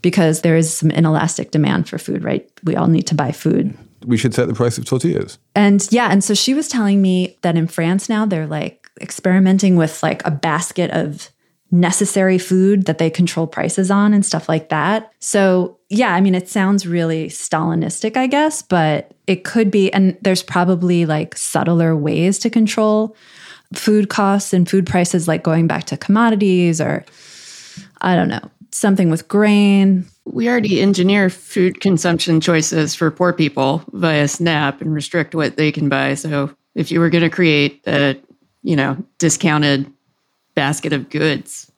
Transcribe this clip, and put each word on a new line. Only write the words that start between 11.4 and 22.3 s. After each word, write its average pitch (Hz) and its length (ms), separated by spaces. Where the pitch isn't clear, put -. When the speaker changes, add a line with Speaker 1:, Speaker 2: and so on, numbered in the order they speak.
Speaker 1:
necessary 185 680
food 185 480
that 156 120
they 165 120
control 165 360
prices 180 440
on 208 240
and 202 100
stuff - 240
like 160 200
that. 190 500
So 185 580
yeah, 208 260
I 180 60
mean, 196 140
it 180 140
sounds 190 380
really 165 420
Stalinistic, 165 880
I 262 100
guess, 294 360
but 156 500
it 180 160
could 220 260
be. 196 220
And 190 280
there's 190 220
probably, 175 640
like, 156 300
subtler 165 600
ways 160 440